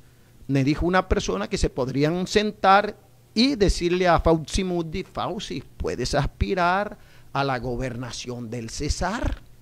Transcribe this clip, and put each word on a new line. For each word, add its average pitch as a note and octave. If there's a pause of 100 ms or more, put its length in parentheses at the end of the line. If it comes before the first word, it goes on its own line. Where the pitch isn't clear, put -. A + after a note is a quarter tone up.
(460)
Me C3+
dijo D3
una F#3
persona G3+
que G3
se D#3+
podrían D3
sentar G3+ (380)
y C4
decirle F3+
a E3
Fauci E3
Muddi: F3
"Fauci, D#3+ (120)
puedes F2+
aspirar F#3 (340)
a C3+
la C#3
gobernación A#2+
del A2+
Cesar, F#3 (200)